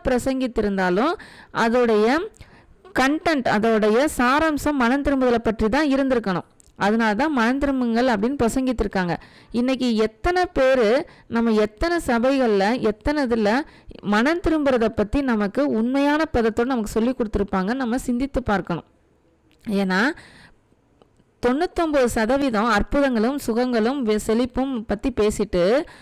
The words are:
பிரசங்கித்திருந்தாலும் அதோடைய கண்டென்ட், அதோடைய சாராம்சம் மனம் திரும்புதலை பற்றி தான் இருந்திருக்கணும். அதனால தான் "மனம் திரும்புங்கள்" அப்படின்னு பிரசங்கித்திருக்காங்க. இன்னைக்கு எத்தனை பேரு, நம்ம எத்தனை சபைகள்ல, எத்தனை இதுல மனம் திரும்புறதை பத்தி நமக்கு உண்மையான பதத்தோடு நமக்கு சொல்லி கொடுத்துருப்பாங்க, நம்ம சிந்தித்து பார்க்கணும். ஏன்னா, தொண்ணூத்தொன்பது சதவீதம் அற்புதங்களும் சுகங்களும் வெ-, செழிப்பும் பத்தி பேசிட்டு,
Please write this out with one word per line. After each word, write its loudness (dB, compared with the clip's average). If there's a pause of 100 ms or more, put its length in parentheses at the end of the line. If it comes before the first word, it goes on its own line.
பிரசங்கித்திருந்தாலும் 0 (400)
அதோடைய 2 (800)
கண்டென்ட், 0
அதோடைய 2 (120)
சாராம்சம் 0
மனம் 0
திரும்புதலை 0
பற்றி -2
தான் 0
இருந்திருக்கணும். 0 (300)
அதனால 0
தான் -2
"மனம் 0
திரும்புங்கள்" 0
அப்படின்னு 0
பிரசங்கித்திருக்காங்க. -2 (340)
இன்னைக்கு -2
எத்தனை 0
பேரு, 2 (180)
நம்ம 0
எத்தனை 0
சபைகள்ல, 2
எத்தனை -2
இதுல 0 (400)
மனம் 0
திரும்புறதை 2
பத்தி -2
நமக்கு 0
உண்மையான 0 (100)
பதத்தோடு 0
நமக்கு -4
சொல்லி 0
கொடுத்துருப்பாங்க, -2
நம்ம -4
சிந்தித்து -4
பார்க்கணும். -4 (840)
ஏன்னா, 0 (1300)
தொண்ணூத்தொன்பது 2
சதவீதம் 0
அற்புதங்களும் 0
சுகங்களும் 0
வெ-, 2
செழிப்பும் -2
பத்தி -4
பேசிட்டு, 0 (160)